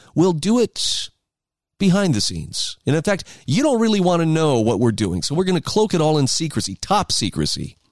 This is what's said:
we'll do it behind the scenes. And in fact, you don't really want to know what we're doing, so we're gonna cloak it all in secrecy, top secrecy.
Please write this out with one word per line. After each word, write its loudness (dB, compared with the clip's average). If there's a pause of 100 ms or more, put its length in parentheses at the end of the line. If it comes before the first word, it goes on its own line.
(140)
we'll 4
do 0
it -4 (680)
behind 2
the 0
scenes. -8
And 2
in 0
fact, -2 (240)
you 0
don't 2
really 2
want 2
to 2
know 2
what 2
we're 4
doing, -2
so -6
we're 0
gonna 0
cloak 0
it 2
all 2
in 2
secrecy, -4
top -2
secrecy. -4 (160)